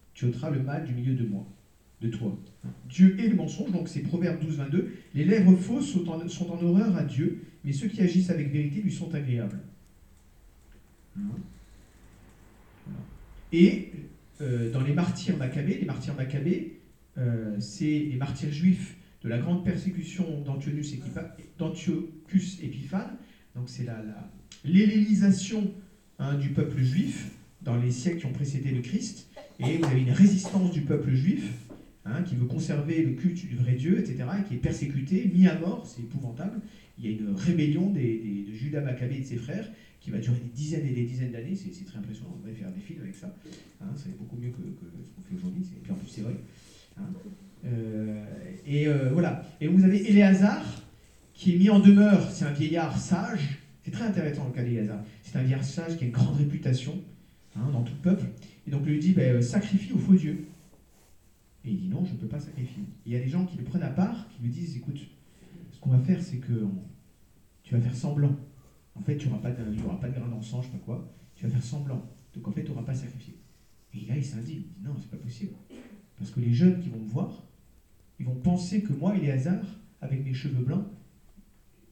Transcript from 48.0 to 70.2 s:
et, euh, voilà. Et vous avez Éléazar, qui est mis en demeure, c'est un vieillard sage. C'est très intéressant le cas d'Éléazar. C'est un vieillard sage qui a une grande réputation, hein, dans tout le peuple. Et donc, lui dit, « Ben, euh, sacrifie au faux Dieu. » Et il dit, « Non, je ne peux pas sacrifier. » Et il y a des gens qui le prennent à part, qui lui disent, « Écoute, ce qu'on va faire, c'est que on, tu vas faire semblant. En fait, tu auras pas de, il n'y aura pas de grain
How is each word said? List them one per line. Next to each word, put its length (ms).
et, 220
euh, 240
voilà. 320
Et 80
vous 160
avez 260
Éléazar, 540
qui 220
est 20
mis 120
en 120
demeure, 500
c'est 140
un 80
vieillard 440
sage. 640
C'est 80
très 140
intéressant 420
le 60
cas 100
d'Éléazar. 400
C'est 140
un 40
vieillard 240
sage 320
qui 80
a 20
une 60
grande 240
réputation, 640
hein, 160
dans 100
tout 100
le 80
peuple. 240
Et 40
donc, 140
lui 140
dit, « 140
Ben, 220
euh, 60
sacrifie 500
au 60
faux 180
Dieu. » 300
Et 60
il 60
dit, « 120
Non, 160
je 80
ne 40
peux 100
pas 120
sacrifier. » 440
Et 40
il 40
y 20
a 40
des 100
gens 160
qui 120
le 60
prennent 200
à 60
part, 400
qui 140
lui 60
disent, « 280
Écoute, 220
ce 80
qu'on 100
va 100
faire, 220
c'est 160
que 160
on, 180
tu 100
vas 80
faire 140
semblant. 400
En 60
fait, 160
tu 100
auras 100
pas 140
de, 200
il 60
n'y 60
aura 160
pas 100
de 60
grain 120